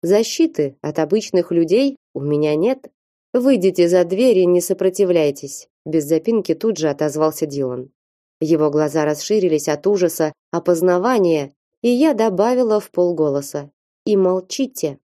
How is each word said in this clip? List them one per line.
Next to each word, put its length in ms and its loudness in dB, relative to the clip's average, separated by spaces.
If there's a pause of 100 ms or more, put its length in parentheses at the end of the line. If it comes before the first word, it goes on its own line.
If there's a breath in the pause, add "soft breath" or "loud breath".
Защиты 760 0
от 180 -6
обычных 540 0
людей 440 2 (180)
у 60 -8
меня 360 0
нет. 320 -2 (440)
Выйдите 560 2
за 160 4
дверь 340 2
и 80 4
не 140 4
сопротивляйтесь", 1080 -2 (160)
без 200 -2
запинки 500 0
тут 220 -2
же 120 -2
отозвался 580 -2
Дилан. 440 -8 (500)
Его 300 2
глаза 340 0
расширились 640 -2
от 180 -2
ужаса, 460 0 (180)
опознавания, 1000 0 (300)
и 60 2
я 260 2
добавила 680 0
вполголоса: 920 -2 (360)
"И 100 2
молчите". 880 -2